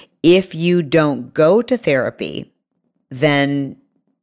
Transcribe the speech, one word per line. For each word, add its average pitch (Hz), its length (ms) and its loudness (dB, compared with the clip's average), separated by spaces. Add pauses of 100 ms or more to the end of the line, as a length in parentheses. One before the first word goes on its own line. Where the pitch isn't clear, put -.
(220)
"If 185 320 4
you 175 280 0
don't 139 520 -2
go 165 260 4
to 240 160 -4
therapy, 113 760 -4 (580)
then 139 680 -2 (460)